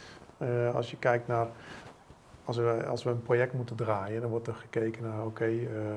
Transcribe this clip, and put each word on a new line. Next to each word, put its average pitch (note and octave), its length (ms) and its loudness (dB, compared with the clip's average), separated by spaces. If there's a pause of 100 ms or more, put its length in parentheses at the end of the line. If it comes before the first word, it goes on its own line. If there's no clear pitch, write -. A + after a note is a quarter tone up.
(380)
eh, A#2+ 360 2
als A#2+ 160 0
je - 60 -10
kijkt A#2+ 300 4
naar, A#2 200 2 (1000)
als A2+ 120 -2
we, A#2 320 4
als B2 160 0
we B2+ 60 2
een A#2 120 0
project B2+ 300 4
moeten A#2+ 240 -4
draaien, G#2+ 440 0
dan A#2+ 100 -2
wordt A#2 160 -2
er G#2+ 80 -4
gekeken A2+ 480 -2
naar, A2 220 -4
oké, A2 200 -2
eh, A#2 240 2 (280)